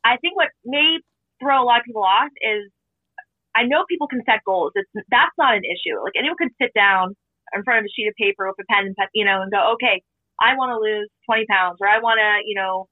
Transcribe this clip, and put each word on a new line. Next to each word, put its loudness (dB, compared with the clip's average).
I 4
think -4
what 2
may 0
throw 2
a 2
lot 4
of -12
people -6
off 2
is -4
I 2
know 2
people -4
can -6
set 2
goals. 0
It's, -4
that's 2
not 4
an -2
issue. -6
Like, -8
anyone -2
could -4
sit -2
down 2
in -6
front 2
of -8
a -8
sheet -6
of -4
paper -2
with -8
a -14
pen 2
and -8
pe-, -4
you -2
know, 0
and -8
go, 2
"Okay, -2
I 4
wanna -4
lose -2
twenty 0
pounds," 0
or, 0
"I 4
wanna, 0
you -6
know -4